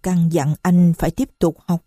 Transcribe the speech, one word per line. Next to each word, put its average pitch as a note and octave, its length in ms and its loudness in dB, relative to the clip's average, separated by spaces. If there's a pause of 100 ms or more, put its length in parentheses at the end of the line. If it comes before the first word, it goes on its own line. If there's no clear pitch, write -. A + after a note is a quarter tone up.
căn F3 300 0
dặn D3+ 300 -2
anh F3 360 4
phải - 120 -2
tiếp C4+ 280 -6
tục E3 180 0 (100)
học E3+ 200 -4